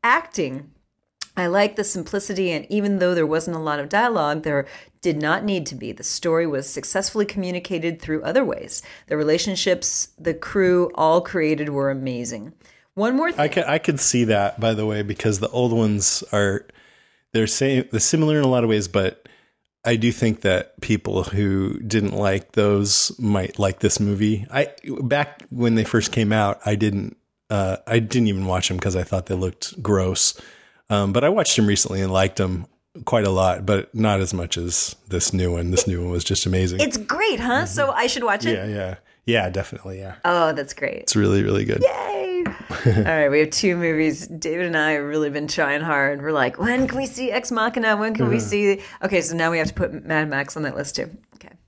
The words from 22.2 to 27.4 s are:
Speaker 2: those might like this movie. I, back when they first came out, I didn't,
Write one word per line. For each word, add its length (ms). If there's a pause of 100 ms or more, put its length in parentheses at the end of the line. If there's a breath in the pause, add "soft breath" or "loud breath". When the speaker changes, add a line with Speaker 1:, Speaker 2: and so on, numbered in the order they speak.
Speaker 2:
those 680
might 360
like 220
this 220
movie. 520
I, 200 (300)
back 480
when 260
they 80
first 260
came 220
out, 340
I 80
didn't, 420 (340)